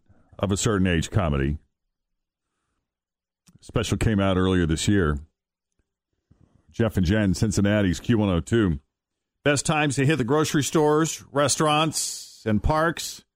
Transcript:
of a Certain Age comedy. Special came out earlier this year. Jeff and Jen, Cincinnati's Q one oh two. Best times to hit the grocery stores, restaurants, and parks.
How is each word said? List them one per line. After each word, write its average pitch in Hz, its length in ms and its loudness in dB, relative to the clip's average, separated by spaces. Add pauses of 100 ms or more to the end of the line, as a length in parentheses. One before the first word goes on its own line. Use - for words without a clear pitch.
(380)
of 98 120 -2
a 101 60 0
Certain 98 300 0
Age 82 240 -2
comedy. 73 480 -2 (2000)
Special - 360 -2
came 104 240 2
out 98 160 2
earlier 92 300 4
this 78 220 0
year. 85 300 2 (1500)
Jeff - 260 -2
and 92 100 2
Jen, 101 280 2
Cincinnati's 101 680 0
Q 117 180 0
one 104 120 0
oh 85 100 0
two. 98 400 0 (640)
Best 143 200 0
times 151 320 -2
to 135 80 0
hit 151 120 0
the 131 80 -2
grocery 147 400 0
stores, 151 680 0
restaurants, 151 1120 -2
and 107 180 0
parks. 156 600 -2 (140)